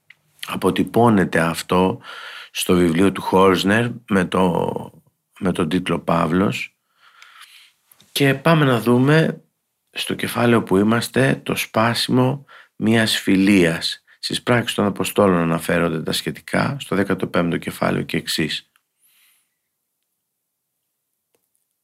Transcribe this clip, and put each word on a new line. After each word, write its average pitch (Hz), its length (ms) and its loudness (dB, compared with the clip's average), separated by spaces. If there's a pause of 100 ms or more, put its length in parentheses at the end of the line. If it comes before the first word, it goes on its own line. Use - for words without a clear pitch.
(460)
Αποτυπώνεται 95 960 0
αυτό 92 600 0 (500)
στο - 240 -2
βιβλίο 90 380 2
του 90 100 -10
Χόρσνερ 95 680 2 (180)
με 95 160 0
το, 87 800 -2 (360)
με 90 140 -2
τον 82 160 -2
τίτλο 87 300 -2
Παύλος. 85 800 -2 (1400)
Και 139 220 2
πάμε 160 300 2
να 127 160 2
δούμε 127 640 2 (480)
στο - 240 -8
κεφάλαιο 117 480 0
που 104 140 0
είμαστε 117 680 2
το - 140 -6
σπάσιμο 123 880 0 (320)
μιας 110 420 2
φιλίας. 95 840 2 (140)
Στις - 240 -8
πράξεις 117 320 0
των 110 100 -2
Αποστόλων 95 560 2
αναφέρονται 82 640 -2
τα - 100 -6
σχετικά, - 680 -4
στο - 160 -6
δέκατο 95 300 -2
πέμπτο 87 300 -2
κεφάλαιο 90 460 -4
και - 140 -8
εξής. - 540 -6 (3250)